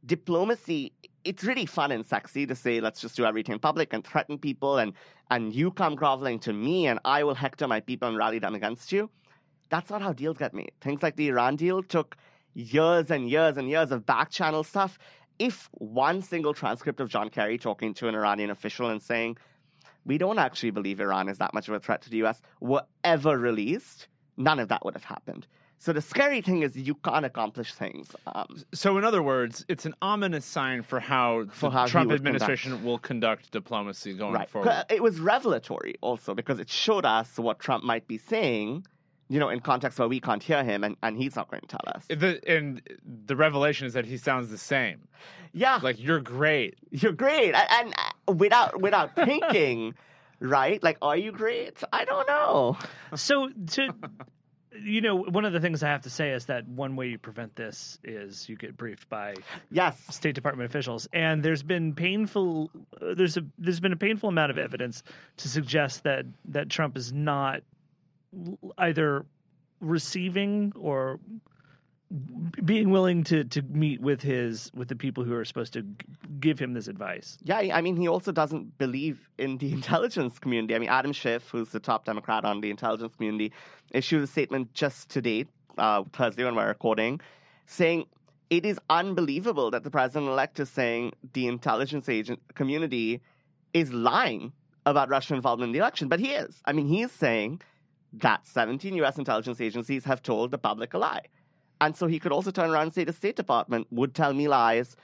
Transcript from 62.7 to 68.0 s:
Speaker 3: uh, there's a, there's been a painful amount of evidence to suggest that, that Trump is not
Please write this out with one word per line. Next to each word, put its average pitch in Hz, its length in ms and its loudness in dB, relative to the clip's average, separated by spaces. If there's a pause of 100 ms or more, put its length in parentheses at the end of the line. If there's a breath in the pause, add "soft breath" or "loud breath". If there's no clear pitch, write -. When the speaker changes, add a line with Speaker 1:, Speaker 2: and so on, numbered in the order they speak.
Speaker 3:
uh, - 140 -4
there's 170 200 2
a, 170 100 -4 (120)
there's 170 220 -2
been 185 140 2
a 170 40 0
painful 208 320 0
amount 160 220 2
of 123 60 -6
evidence 127 460 -6 (340 loud breath)
to - 120 -8
suggest 139 540 0
that, 135 220 0 (200)
that 143 240 -4
Trump 139 260 -2
is 123 160 -8
not 143 520 0 (720)